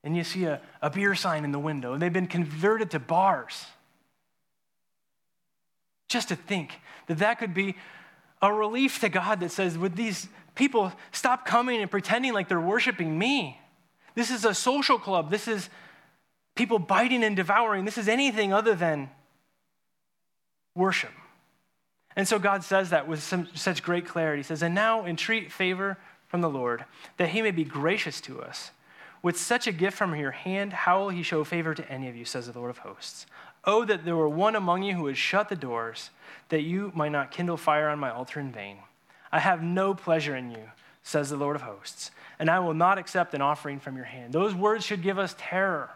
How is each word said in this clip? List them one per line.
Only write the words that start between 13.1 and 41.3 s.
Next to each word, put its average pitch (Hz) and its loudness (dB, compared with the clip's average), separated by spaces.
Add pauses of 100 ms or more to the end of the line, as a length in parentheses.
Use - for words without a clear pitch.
me? 220 0 (560)
This 233 0
is 226 -2
a 208 6
social 262 2
club. 170 0
This 208 -2
is 214 -4 (840)
people 226 2
biting 233 4
and 214 2
devouring. 196 2
This 208 -4
is 208 0
anything 220 2
other 214 4
than 156 0 (1600)
worship." 180 2 (1040)
And 196 2
so 208 2
God 196 2
says 190 2
that 151 2
with 151 -4
some, 175 -4
such 165 -2
great 175 0
clarity. 156 0
He 139 -8
says, 160 -4
"And 170 2
now 220 2
entreat 175 -2
favor 190 -2 (320)
from 175 -2
the 165 2
Lord, 123 -2 (320)
that 170 2
he 208 -2
may 220 2
be 165 0
gracious 151 -2
to 127 -12
us. - -12 (500)
With - 2
such 240 0
a 208 0
gift 185 0
from 180 0
your 143 -2
hand, 196 -4
how 185 4
will 196 -2
he 175 -4
show 156 0
favor 160 -2
to - -10
any 131 -6
of 120 -12
you, 120 -12
says 120 -8
the 123 -12
Lord 120 -8
of 120 -10
hosts? - -16 (400)
Oh, 214 6
that 196 0
there 170 0
were 156 4
one 196 4
among 185 2
you 196 0
who 170 -2
would 135 -2
shut 202 2
the 202 -2
doors, 117 -6 (380)
that 156 0
you 180 -4
might 151 0
not 143 -2
kindle 175 -2
fire 151 2
on 147 -2
my 135 -2
altar 123 -8
in 135 -8
vain. 101 -12 (560)
I 160 4
have 170 2
no 190 0
pleasure 160 0
in 127 -8
you, 110 -16 (320)
says 147 -2
the 147 -6